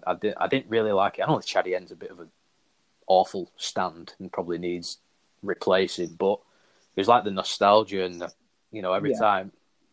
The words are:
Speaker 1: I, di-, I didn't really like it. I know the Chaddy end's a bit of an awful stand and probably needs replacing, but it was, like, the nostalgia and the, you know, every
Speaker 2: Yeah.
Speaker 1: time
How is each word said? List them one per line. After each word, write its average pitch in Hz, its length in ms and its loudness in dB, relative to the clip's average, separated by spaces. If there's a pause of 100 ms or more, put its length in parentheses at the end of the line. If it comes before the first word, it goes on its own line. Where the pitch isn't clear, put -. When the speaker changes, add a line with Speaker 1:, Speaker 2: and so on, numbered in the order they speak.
Speaker 1:
I, 90 100 -2
di-, 104 220 -4
I 95 100 -2
didn't 131 220 -2
really 110 220 0
like 98 280 0
it. 95 40 -2
I 104 40 0
know 147 120 2
the - 40 -8
Chaddy 90 320 0
end's 90 160 -8
a 87 40 -18
bit - 160 -14
of 85 80 -20
an 82 100 -18 (800)
awful 92 500 2
stand 85 600 -6
and 92 120 -12
probably 85 280 -4
needs 87 400 -8 (440)
replacing, 92 720 0
but 98 240 0 (560)
it 98 60 0
was, 98 80 2
like, 117 160 6
the 101 60 -2
nostalgia 98 760 2
and 87 160 -10
the, 87 100 -10 (400)
you 110 100 -12
know, 92 120 -2
every 101 180 0
Speaker 2:
Yeah. 113 80 -2
Speaker 1:
time 98 320 2 (420)